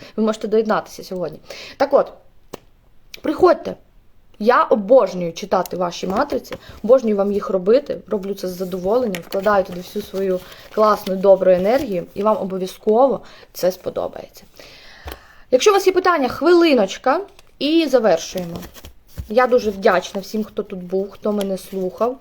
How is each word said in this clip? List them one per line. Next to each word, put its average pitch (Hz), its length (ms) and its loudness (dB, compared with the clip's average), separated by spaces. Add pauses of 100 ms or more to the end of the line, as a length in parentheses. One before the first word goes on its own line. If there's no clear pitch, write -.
(160)
Ви 214 80 -2
можете 220 240 -2
доєднатися 208 560 -2
сьогодні. 170 360 -8 (380)
Так 285 160 0
от, 214 180 4 (1080)
приходьте. - 540 2 (680)
Я 247 220 4
обожнюю 190 680 2
читати 185 440 -4
ваші 180 300 -6
матриці, 220 480 -4 (280)
обожнюю 226 320 4
вам 196 160 0
їх 202 180 -2
робити, 208 480 0 (100)
роблю 202 260 -6
це 185 140 -8
з 185 40 -6
задоволенням, 185 680 -4
вкладаю 196 420 0
туди 180 160 -8
всю 208 240 -10
свою 190 360 -2 (360)
класну, 208 400 2
добру 185 360 6
енергію, 190 640 0
і 202 100 -6
вам 214 140 2
обов'язково 196 840 0 (320)
це 180 180 -2
сподобається. - 720 -10 (1080)
Якщо 262 200 4
у - 20 4
вас 392 140 4
є 370 60 2
питання, 349 340 2
хвилиночка, 302 920 2 (380)
і 311 280 0
завершуємо. 180 720 0 (720)
Я 240 180 2
дуже 220 240 2
вдячна 190 500 -2
всім, 214 220 -6
хто - 200 -10
тут 185 200 -12
був, 190 280 -4
хто - 200 -6
мене 196 260 -2
слухав. 196 640 -6